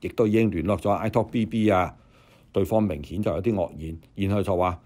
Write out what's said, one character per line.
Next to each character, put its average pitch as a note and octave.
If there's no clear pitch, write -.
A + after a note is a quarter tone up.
亦 -
都 -
已 G#2+
經 A2
聯 E2
絡 G2
咗 G2+
iTalkB A2+
B G#2+
啊。 F2+
對 G2
方 A2
明 D#2+
顯 F2+
就 G#2
有 E2+
啲 A#2
愕 F#2
然， D#2+
然 G2
後 G2+
就 F#2+
話： F2+